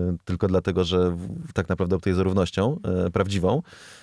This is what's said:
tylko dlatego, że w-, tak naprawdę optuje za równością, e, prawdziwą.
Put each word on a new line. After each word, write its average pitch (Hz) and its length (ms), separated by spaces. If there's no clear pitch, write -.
tylko 92 240
dlatego, 92 360
że 90 260
w-, 87 420
tak 92 160
naprawdę 92 280
optuje 92 180
za 92 80
równością, 95 540
e, 87 40
prawdziwą. 98 520